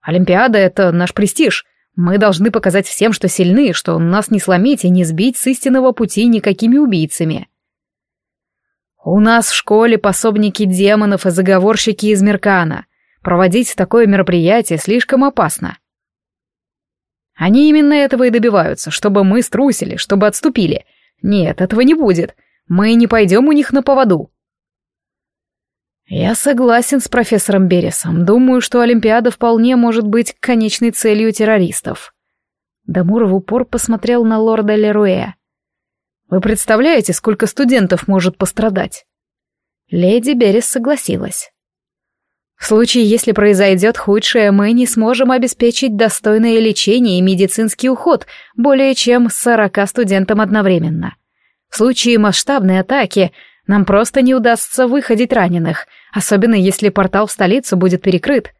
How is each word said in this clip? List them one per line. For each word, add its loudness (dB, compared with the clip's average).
«Олимпиада — 0
это 0
наш -2
престиж. -2
Мы 0
должны 2
показать -2
всем, -2
что -4
сильны, 2
что -4
нас -2
не 0
сломить 0
и 2
не 4
сбить -2
с -2
истинного 0
пути -2
никакими 0
убийцами». -2
«У 0
нас 2
в -4
школе 2
пособники -2
демонов 0
и 2
заговорщики 0
из 2
Меркана. 0
Проводить 0
такое 2
мероприятие 0
слишком 0
опасно». -2
«Они 2
именно 4
этого 2
и 2
добиваются, 0
чтобы 0
мы 2
струсили, -2
чтобы -2
отступили. -2
Нет, -2
этого 0
не 4
будет. 0
Мы 2
не 4
пойдём 2
у 4
них 0
на 0
поводу». 0
«Я -4
согласен 0
с -6
профессором 0
Бересом. -2
Думаю, 4
что -2
Олимпиада 0
вполне 0
может 0
быть -2
конечной -2
целью 0
террористов». -2
Дамур 0
в 0
упор -4
посмотрел -2
на 0
лорда 0
Леруэ. 0
«Вы 0
представляете, 0
сколько -2
студентов 0
может 0
пострадать?» -4
Леди 0
Берес 2
согласилась. -4
«В -12
случае, 2
если 0
произойдёт 2
худшее, 0
мы 2
не 2
сможем 0
обеспечить -2
достойное 0
лечение 0
и 2
медицинский -2
уход -2
более 2
чем 0
сорока 0
студентам -2
одновременно. -2
В -12
случае 2
масштабной 0
атаки -2
нам 2
просто 0
не 2
удастся 0
выходить 0
раненых, -2
особенно 0
если 0
портал -2
в -8
столицу -2
будет 0
перекрыт». -2